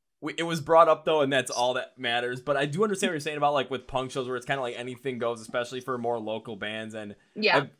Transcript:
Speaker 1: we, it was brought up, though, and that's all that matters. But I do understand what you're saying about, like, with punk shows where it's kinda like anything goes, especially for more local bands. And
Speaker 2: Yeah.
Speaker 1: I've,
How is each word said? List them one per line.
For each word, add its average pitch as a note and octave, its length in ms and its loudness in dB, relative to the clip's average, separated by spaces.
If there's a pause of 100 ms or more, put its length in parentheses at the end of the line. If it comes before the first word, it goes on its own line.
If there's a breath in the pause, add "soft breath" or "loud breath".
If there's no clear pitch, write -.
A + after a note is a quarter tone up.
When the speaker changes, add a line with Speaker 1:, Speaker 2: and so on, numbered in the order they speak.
(200)
Speaker 1:
we, D#3+ 180 -6
it E3 60 -2
was E3 160 -2
brought E3 280 8
up, D3+ 160 4
though, D#3 160 4
and C#3 120 2
that's B2+ 180 2
all B2 240 2
that - 240 -8
matters. B2 420 -2
But C#3 160 0
I C#3+ 100 2
do D3+ 160 -2
understand G#3 280 0
what E3+ 40 -2
you're D3 60 -4
saying D3+ 160 -4
about, D3 160 4
like, C3+ 180 0
with C3+ 160 -4
punk B2+ 240 -2
shows C3 160 -4
where B2+ 100 -4
it's B2 100 -8
kinda C#3 160 -2
like A#2+ 160 -4
anything B2 400 -6
goes, A#2 220 -2
especially B2 400 -6
for B2 180 -4
more A#2+ 200 -2
local A2 380 -6
bands. G#2+ 380 -8
And G#2 200 -10 (200 soft breath)
Speaker 2:
Yeah. G#3+ 240 2
Speaker 1:
I've, C#3 220 -2